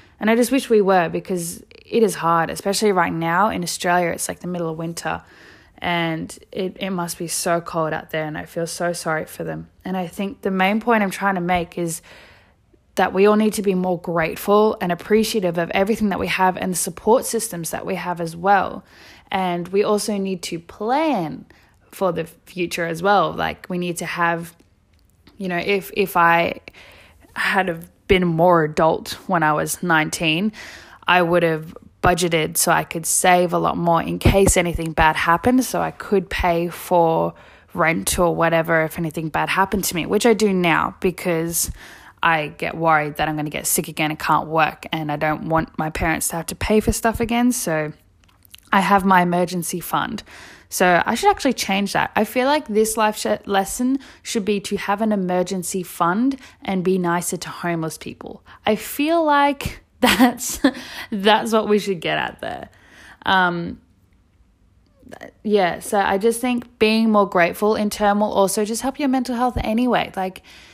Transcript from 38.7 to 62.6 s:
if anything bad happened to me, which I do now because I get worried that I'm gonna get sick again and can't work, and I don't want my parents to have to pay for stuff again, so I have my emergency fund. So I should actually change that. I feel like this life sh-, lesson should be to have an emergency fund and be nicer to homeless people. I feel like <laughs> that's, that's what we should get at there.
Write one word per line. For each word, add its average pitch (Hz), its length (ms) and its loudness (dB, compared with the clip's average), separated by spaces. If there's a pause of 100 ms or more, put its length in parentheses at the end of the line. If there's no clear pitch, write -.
if 160 140 -6
anything 160 320 -4
bad 156 200 -2
happened 190 360 0
to 175 100 -4
me, 156 100 -2
which 208 200 0
I 226 80 6
do 208 180 2
now 175 480 2
because 170 720 -2 (500)
I 160 260 2
get 160 280 -8
worried 156 420 2
that 156 120 0
I'm 156 60 -2
gonna 151 140 -4
get - 160 -6
sick - 220 -2
again 156 240 -2
and 151 80 -8
can't 156 280 2
work, 160 440 0
and 156 200 -4
I 147 40 -4
don't 156 340 -2
want 160 280 -2
my 156 120 -4
parents 160 400 -2
to 170 80 -6
have 165 100 -8
to - 80 -10
pay 214 240 2
for 220 120 0
stuff 220 280 -2
again, 233 320 0
so 156 420 -4 (800)
I 196 80 4
have 190 240 4
my 190 160 6
emergency 175 580 -2
fund. - 440 -6 (460)
So 180 360 4
I 220 100 -2
should 392 140 2
actually 285 240 2
change 196 400 -2
that. 151 220 0
I 208 80 2
feel 247 220 -2
like 294 220 0
this 214 280 2
life 214 220 0
sh-, - 280 -4
lesson 247 540 0 (240)
should 208 220 -4
be 202 160 -2
to 202 160 -4
have 202 240 -2
an 220 100 2
emergency 180 720 -2
fund 214 560 0 (220)
and 190 200 -2
be 185 160 2
nicer 175 380 -2
to - 140 -8
homeless 165 480 -6
people. - 440 -16 (240)
I 214 120 0
feel 320 480 -2
like 285 560 0 (100)
<laughs> - 100 -20
that's, 233 580 2 (520)
that's 214 400 2
what 214 180 2
we 208 80 4
should 190 240 -4
get 156 160 -2
at - 240 -6
there. - 280 -10 (560)